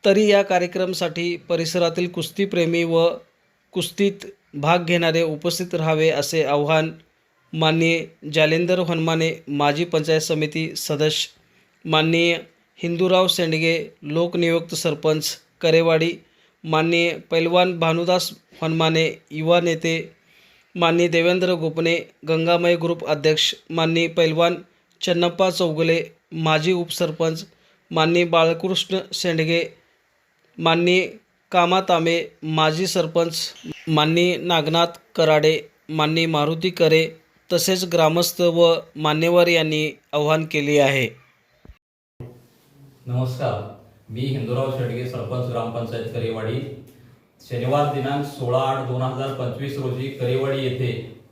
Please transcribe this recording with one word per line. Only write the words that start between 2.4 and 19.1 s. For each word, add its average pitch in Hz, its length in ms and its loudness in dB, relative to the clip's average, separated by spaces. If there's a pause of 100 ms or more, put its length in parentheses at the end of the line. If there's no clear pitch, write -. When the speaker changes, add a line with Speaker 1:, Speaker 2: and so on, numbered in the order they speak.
Speaker 1:
व 165 260 2 (640)
कुस्तीत 196 420 -2 (400)
भाग 151 260 2
घेणारे 165 440 0
उपस्थित 170 520 -4
राहावे 160 340 2
असे 143 340 -2
आवाहन 147 460 0 (640)
माननीय 165 520 2 (280)
जालेंदर 165 460 2
हनुमाने, 165 680 -2
माजी 143 380 0
पंचायत 160 360 0
समिती 156 540 -4
सदस्य, 151 520 -2 (640)
माननीय 165 460 2 (420)
हिंदूराव 180 500 2
सेंडगे, 165 760 -2
लोकनियुक्त 170 760 -2
सरपंच 156 640 -2 (240)
करेवाडी, 165 640 2 (400)
माननीय 165 540 0 (140)
पैलवान 170 480 2
भानुदास 170 520 0 (320)
हनुमाने, 160 580 0 (100)